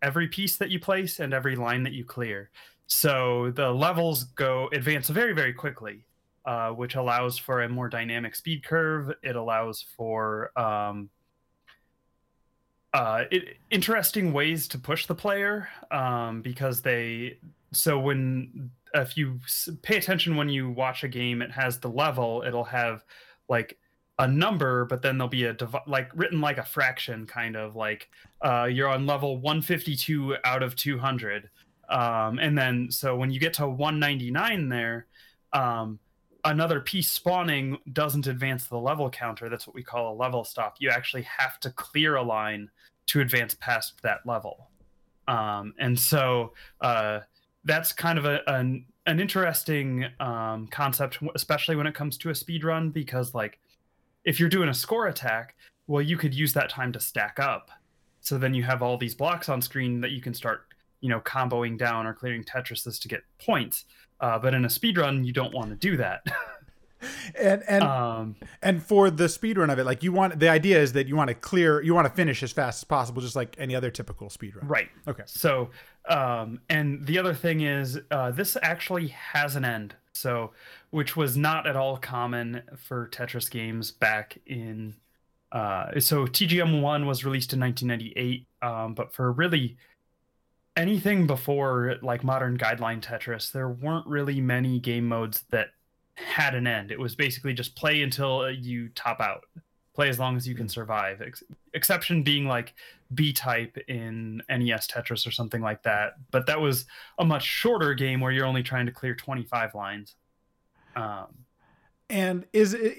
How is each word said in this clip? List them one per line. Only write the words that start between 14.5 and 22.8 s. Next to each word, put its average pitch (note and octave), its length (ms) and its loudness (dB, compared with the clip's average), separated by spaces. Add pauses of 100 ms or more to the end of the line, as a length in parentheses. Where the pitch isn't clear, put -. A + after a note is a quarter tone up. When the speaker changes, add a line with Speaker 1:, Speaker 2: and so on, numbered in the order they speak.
Speaker 1:
to - 100 -8
push D3 300 -2
the - 80 -2
player, G3+ 520 0 (220)
um, A#2+ 540 -2
because B2+ 400 -4
they, A#2 560 -2 (340)
so D3 240 2
when, C3 720 0 (240)
if C3 240 0
you C3 280 -2
s-, - 240 -2 (120)
pay G#3 160 2
attention E3+ 380 2
when D3 120 2
you C3+ 220 -2
watch B2+ 340 -2
a C#3+ 40 -4
game, A#2+ 340 -2
it A#2+ 100 -6
has B2+ 280 -2
the B2 100 -4
level, B2 560 0
it'll A#2+ 180 -2
have, A#2 400 -2 (460)